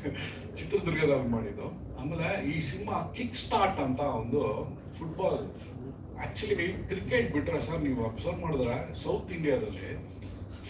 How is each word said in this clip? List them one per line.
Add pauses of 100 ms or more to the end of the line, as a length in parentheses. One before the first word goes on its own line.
(560)
ಚಿತ್ರದುರ್ಗದಲ್ಲಿ
ಮಾಡಿದ್ದು.
ಆಮೇಲೆ
ಈ
ಸಿನಿಮಾ
ಕಿಕ್
ಸ್ಟಾರ್ಟ್
ಅಂತ
ಒಂದು (280)
ಫುಟ್ಬಾಲ್, (560)
actually
ಕ್ರಿಕೆಟ್
ಬಿಟ್ರೆ
ಸರ್
ನೀವು
ಅಬ್ಸರ್ವ್
ಮಾಡಿದ್ರೆ
ಸೌತ್
ಇಂಡಿಯಾದಲ್ಲಿ (720)